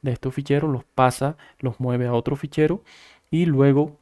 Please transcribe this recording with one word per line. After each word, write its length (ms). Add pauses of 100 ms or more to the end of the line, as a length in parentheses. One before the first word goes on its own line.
de 120
estos 220
ficheros, 360
los 140
pasa, 520 (220)
los 200
mueve 280
a 80
otro 220
fichero 460 (480)
y 160
luego 560